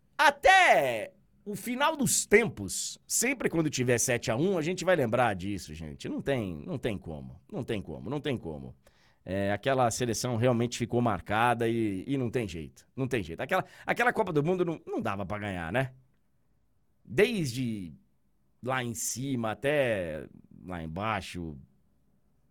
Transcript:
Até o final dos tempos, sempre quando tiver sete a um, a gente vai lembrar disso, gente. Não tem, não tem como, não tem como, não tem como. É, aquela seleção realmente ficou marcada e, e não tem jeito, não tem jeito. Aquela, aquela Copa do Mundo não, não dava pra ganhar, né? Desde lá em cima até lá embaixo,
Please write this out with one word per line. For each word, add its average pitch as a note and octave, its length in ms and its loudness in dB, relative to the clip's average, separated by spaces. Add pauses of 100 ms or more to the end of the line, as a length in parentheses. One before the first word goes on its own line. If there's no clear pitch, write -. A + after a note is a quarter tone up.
(160)
Até C#4+ 960 6 (320)
o G3+ 120 -8
final C#4+ 400 -2
dos B3 280 2
tempos, F3 840 2
sempre - 440 0
quando D#3+ 180 2
tiver B2 300 2
sete A#2+ 320 0
a A2+ 60 2
um, F3+ 200 2
a D3+ 60 0
gente F3 220 -4
vai F3+ 100 6
lembrar A#2+ 400 4
disso, F2+ 400 -6
gente. D2+ 340 -10
Não C#4+ 140 -6
tem, G2 420 -2
não E3 140 -6
tem A2+ 180 -2
como, C#2 440 -10 (120)
não D#3+ 120 -6
tem G#2 180 -4
como, C#2 260 -10
não C#3+ 120 -4
tem B2+ 180 -2
como. C#2 360 -10 (520)
É, G2 260 -2
aquela B2+ 380 2
seleção A#2+ 460 -2
realmente A#2+ 400 2
ficou A#2+ 240 0
marcada A#2 680 2
e, A2 400 0
e C#3 120 -2
não A#2+ 120 -2
tem A#2+ 160 -2
jeito, D#2+ 480 -12
não C3 140 -4
tem B2 140 0
jeito. D#2 180 -8
Aquela, F3 240 0 (220)
aquela A#3+ 260 2
Copa F#3+ 200 0
do D3 120 4
Mundo F3+ 200 2
não, E3 220 -4
não F#4 140 -4
dava G2+ 240 -2
pra G#2 140 -6
ganhar, F2+ 340 -4
né? B2+ 220 0 (1080)
Desde B2 920 0 (680)
lá B2+ 220 -2
em A#2 100 -4
cima A#2+ 580 -2
até G#2 760 0 (400)
lá F2 160 -6
embaixo, F2 720 -4 (960)